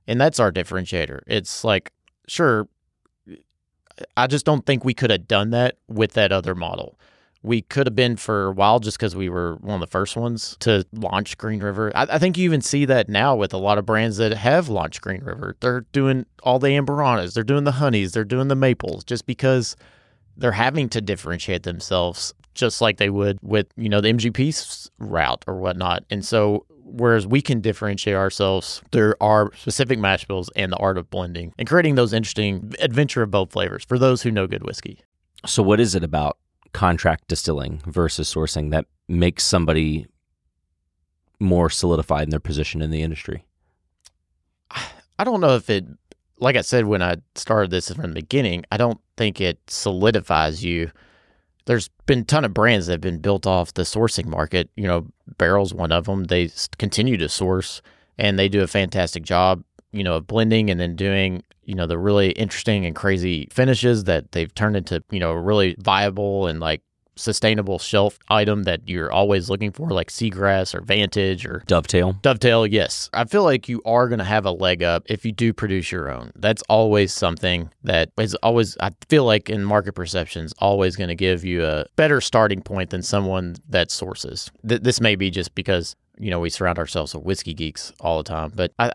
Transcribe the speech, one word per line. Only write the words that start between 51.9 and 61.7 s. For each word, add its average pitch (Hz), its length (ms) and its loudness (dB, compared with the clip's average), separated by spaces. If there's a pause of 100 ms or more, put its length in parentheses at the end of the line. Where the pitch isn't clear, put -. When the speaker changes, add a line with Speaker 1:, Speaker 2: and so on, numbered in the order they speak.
Speaker 1:
been 131 160 2
a 104 40 -4
ton 151 200 2
of 101 100 -2
brands 107 320 4
that 90 60 -2
have 82 80 -2
been 85 180 -4
built 98 260 0
off 90 300 2
the 90 80 -2
sourcing 110 440 0
market. 82 500 -2
You 98 100 -4
know, 87 200 0 (320)
Barrel's 92 360 2
one 87 160 -2
of 85 180 0
'em. 98 160 -2
They 87 200 2
s-, - 240 -8 (100)
continue 107 380 0
to 80 120 -2
source, 92 540 -2 (360)
and 101 200 0
they 98 100 4
do 98 140 2
a 90 60 0
fantastic 87 560 -2
job, 92 400 2 (260)
you 101 140 -6
know, 87 120 0
of 80 120 -6
blending 110 420 2
and 87 80 0
then 87 160 -2
doing, 95 480 0 (220)
you 98 100 -8